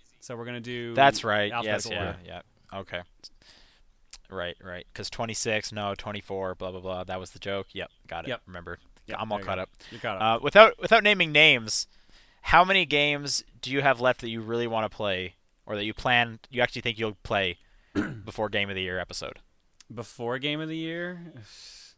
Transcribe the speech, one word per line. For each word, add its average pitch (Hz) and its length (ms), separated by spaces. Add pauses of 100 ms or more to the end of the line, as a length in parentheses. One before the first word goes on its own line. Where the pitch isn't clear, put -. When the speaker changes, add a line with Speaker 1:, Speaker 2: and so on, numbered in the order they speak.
(200)
Speaker 1:
So - 160
we're 117 100
gonna 120 140
do 120 340
Speaker 2:
That's 135 300
right. 104 280
Yes, 120 40 (320)
Speaker 1:
alphabetical 90 60
Speaker 2:
yeah, 87 120
Speaker 1:
order. 85 180
Speaker 2:
yeah. 85 180 (400)
Okay. 87 200 (1300)
Right, 90 340
right. 90 300
'Cause 101 160
twenty-six, 110 640
no, 101 240
twenty-four, 95 600
blah, 92 160
blah, 92 100
blah. 92 220
That 92 160
was 92 120
the 87 80
joke. 98 340
Yep, 90 160 (180)
got 82 180
it. 85 40
Speaker 1:
Yep. 85 160
Speaker 2:
Remember. 87 320 (300)
Speaker 1:
Yep, 107 120
Speaker 2:
I'm 110 120
all 101 80
Speaker 1:
there 95 40
you 92 40
Speaker 2:
caught 98 100
Speaker 1:
go. 92 60
Speaker 2:
up. - 60 (220)
Speaker 1:
You're 113 100
caught 104 200
up. - 0
Speaker 2:
Uh, 113 220
without, 202 380
without 202 220
naming 185 280
names, 143 560 (540)
how 170 240
many 190 200
games 143 580 (180)
do 127 100
you 139 100
have 131 200
left 123 200
that 117 80
you 113 120
really 117 260
wanna 110 220
play, 92 460 (300)
or 107 100
that 104 100
you 110 100
plan, 120 440 (120)
you 120 100
actually 120 200
think 117 180
you'll 110 240
play 95 340 (360)
<clears throat> 107 320
before 107 240
Game 101 200
of 98 60
the 92 80
Year 90 160
episode? - 400 (540)
Speaker 1:
Before 120 460
Game 147 200
of 156 100
the 160 80
Year? 170 440 (760)